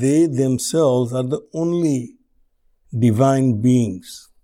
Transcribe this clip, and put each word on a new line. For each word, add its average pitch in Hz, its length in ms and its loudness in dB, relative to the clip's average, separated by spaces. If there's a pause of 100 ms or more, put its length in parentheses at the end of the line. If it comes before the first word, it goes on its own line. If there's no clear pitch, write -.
they 151 220 4
themselves 131 880 0
are 131 80 -2
the 131 180 -6 (140)
only 160 600 -2 (920)
divine 131 560 2
beings, 117 680 -2 (160)